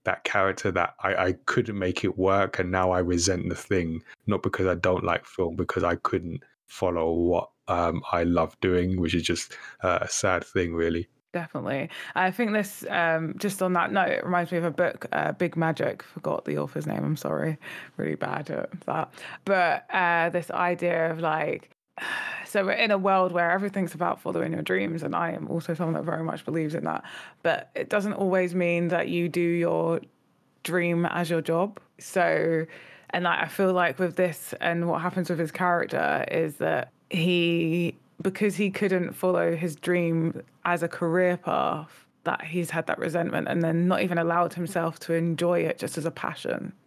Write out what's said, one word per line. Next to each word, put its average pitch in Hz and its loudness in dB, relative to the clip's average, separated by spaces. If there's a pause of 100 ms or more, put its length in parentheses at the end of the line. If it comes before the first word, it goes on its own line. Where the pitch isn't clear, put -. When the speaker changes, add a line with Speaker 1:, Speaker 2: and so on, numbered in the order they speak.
Speaker 1:
that - -2
character 95 2
that 87 0
I, 95 0
I 92 4 (140)
couldn't 107 0
make 92 0
it 95 0
work, 95 4
and 90 0
now 92 4
I 90 4
resent 87 2
the 85 -2
thing, 85 -2 (240)
not 104 0
because - 0
I 90 2
don't 90 2
like 87 0
film, 85 -2
because 87 -2
I 87 4
couldn't 85 -2 (260)
follow 85 0
what, 87 2 (180)
um, 87 0 (100)
I 87 2
love 85 2
doing, 90 2
which 85 2
is 82 2
just, - -2 (280)
uh, 90 2
a 90 -4
sad 92 0
thing, 87 0
really. 85 0 (260)
Speaker 2:
Definitely. 139 -4 (260)
I 185 2
think 208 -2
this, 208 -2
um, 165 2
just 196 -2
on 185 2
that 170 2
note, 185 4
it - 0
reminds 175 0
me 175 0
of 165 0
a 160 0
book, - 0
uh, 76 0
Big 170 -2
Magic. - 0
Forgot - -6
the - -4
author's 151 -4
name, - -2
I'm 151 0
sorry. 151 -2 (380)
Really - -4
bad - -4
at - -6 (120)
that. - -4 (320)
But, 175 2
uh, 170 2
this 170 -4
idea 175 0
of, 160 -4
like, 156 -2 (280)
<sighs> - -6
so 196 0
we're 190 0
in 220 2
a 202 4
world 190 4
where 175 2
everything's 190 0
about 175 -2
following 165 -2
your 156 -4
dreams, 180 -2
and 170 -2
I 170 0
am - -8
also 165 -4
someone 165 -2
that 151 -2
very 160 -2
much 160 -6
believes 156 -4
in 147 -6
that. - -4 (400)
But - 0
it - -4
doesn't 208 0
always 185 2
mean 170 2
that 170 0
you 170 0
do 175 -2
your 170 2 (600)
dream 170 0
as 170 -2
your 165 0
job. 170 0 (180)
So, 160 2 (460)
and, 180 0
like, 170 2
I 160 0
feel 185 2
like 175 2
with 180 -2
this 180 0
and 170 0
what 165 0
happens 180 -2
with 170 0
his 156 -2
character 170 2
is 160 -2
that 160 -2 (180)
he, 170 2 (260)
because 190 0
he 196 2
couldn't 185 0
follow 170 2
his 160 -4
dream 165 0 (240)
as 170 0
a 170 2
career 175 2
path, - -2 (180)
that - -2
he's 165 -4
had 165 -2
that - -2
resentment - -2
and 170 0
then 165 2
not 185 4
even 175 0
allowed 170 2
himself 165 -4
to - -4
enjoy 170 2
it 160 -2
just - -6
as 151 -2
a 165 -4
passion. - -6 (160)